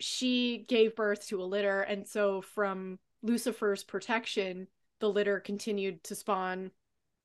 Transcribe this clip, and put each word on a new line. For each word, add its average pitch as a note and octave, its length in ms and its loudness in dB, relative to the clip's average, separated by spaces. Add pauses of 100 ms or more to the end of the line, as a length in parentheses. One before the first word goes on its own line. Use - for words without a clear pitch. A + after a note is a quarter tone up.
she B3 680 0
gave A3 260 6
birth G#3 340 0
to G3 140 -2
a - 40 -4
litter, G3 340 2
and G3+ 260 -2
so G3 360 2
from F#3+ 560 -4 (240)
Lucifer's A3+ 640 0
protection, F#3+ 840 -2 (340)
the G#3+ 100 2
litter G3+ 300 2
continued G3+ 640 -4
to G#3 100 -8
spawn F#3 580 -2 (520)